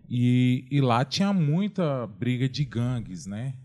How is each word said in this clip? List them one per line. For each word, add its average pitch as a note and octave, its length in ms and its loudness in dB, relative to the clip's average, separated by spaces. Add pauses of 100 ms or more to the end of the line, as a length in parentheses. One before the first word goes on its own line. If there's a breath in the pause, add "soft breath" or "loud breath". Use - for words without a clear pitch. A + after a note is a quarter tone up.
E, B2 600 2
e C#3+ 120 2
lá B2 240 4
tinha G3 260 0
muita E3 760 0
briga A#2+ 420 -2
de C#3+ 160 -2
gangues, A#2 600 -4
né? A2 280 -8 (120)